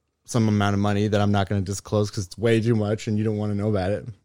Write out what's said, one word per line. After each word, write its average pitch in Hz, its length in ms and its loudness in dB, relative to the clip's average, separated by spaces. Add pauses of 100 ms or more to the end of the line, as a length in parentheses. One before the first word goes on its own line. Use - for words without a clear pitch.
(240)
some 113 240 0
amount 104 260 2
of 98 60 0
money 101 260 0
that 104 140 2
I'm 104 100 2
not 101 180 2
gonna 101 120 -2
disclose 101 500 -2
'cause 98 160 -8
it's - 100 -18
way 113 240 2
too 113 140 2
much 107 320 -2
and 107 100 0
you 107 60 0
don't 107 140 -2
wanna 104 180 -2
know 101 140 -2
about 98 240 0
it. 92 160 -6 (160)